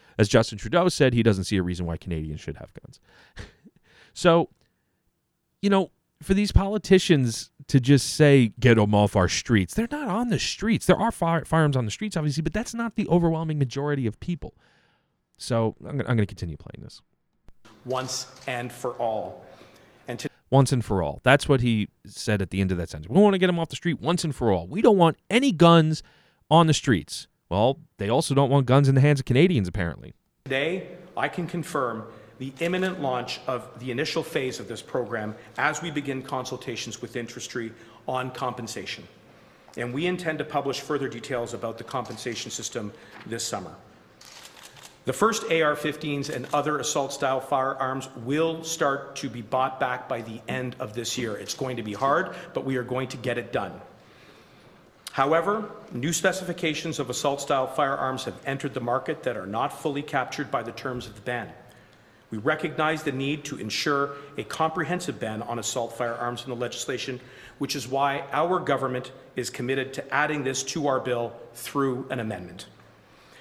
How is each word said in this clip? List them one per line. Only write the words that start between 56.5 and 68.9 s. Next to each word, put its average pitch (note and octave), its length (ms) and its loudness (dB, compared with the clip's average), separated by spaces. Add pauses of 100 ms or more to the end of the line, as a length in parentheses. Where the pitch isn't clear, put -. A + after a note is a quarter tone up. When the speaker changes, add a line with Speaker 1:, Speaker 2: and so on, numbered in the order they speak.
Speaker 2:
of C3 100 -4
assault-style C#3 600 -2
firearms C3+ 560 -2
have - 220 -10
entered C3+ 280 -6
the B2+ 60 -4
market B2+ 440 -2
that A#2+ 120 -2
are F#2+ 100 -8
not A#2 340 -4
fully C#3+ 220 -4
captured C3+ 480 -4
by A#2+ 120 -2
the A2+ 100 -8
terms B2 340 -8
of G#2 80 -16
the - 60 -18
ban. A#2+ 320 -8 (800)
We A2+ 80 -8
recognize D#3 640 -2
the D3 100 -2
need C#3 320 -4
to - 140 -8
ensure C#3+ 540 -2 (260)
a C3 60 -8
comprehensive D#3+ 760 -4
ban A2 220 -6
on A#2 160 -6
assault A2+ 400 -4
firearms A#2+ 460 -4
in C3+ 40 -12
the B2 80 -6
legislation, B2 640 -6 (380)
which C3+ 180 -4
is A#2+ 100 -8
why C#3 460 0
our E3+ 260 0
government B2+ 540 -2 (240)